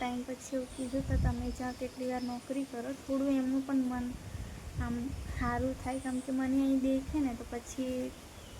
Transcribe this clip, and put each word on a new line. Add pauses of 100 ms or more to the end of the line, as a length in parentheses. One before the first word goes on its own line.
ટાઈમ
પછી
એવું
કીધું
તો
તમે
જ્યાં
કેટલી
વાર
નોકરી
કરો,
થોડું
એમનું
પણ
મન (680)
આમ
સારું
થાય.
કેમ
કે
મને
અહીં
દેખે
ને
તો
પછી (500)